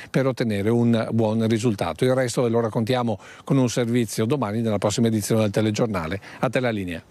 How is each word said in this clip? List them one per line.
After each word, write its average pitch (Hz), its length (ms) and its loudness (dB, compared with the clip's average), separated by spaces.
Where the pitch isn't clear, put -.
per 135 200 2
ottenere 107 420 0
un 117 400 2
buon 113 380 2
risultato. 107 560 0
Il 127 100 4
resto 131 280 0
ve 120 60 2
lo 117 120 2
raccontiamo 117 580 -2
con 139 140 0
un 127 120 4
servizio 117 560 0
domani 117 360 -2
nella 107 180 0
prossima 110 300 2
edizione 110 320 0
del 107 100 2
telegiornale. 104 720 0
A 131 100 -2
te 127 120 -2
la 123 100 -2
linea. 95 400 -6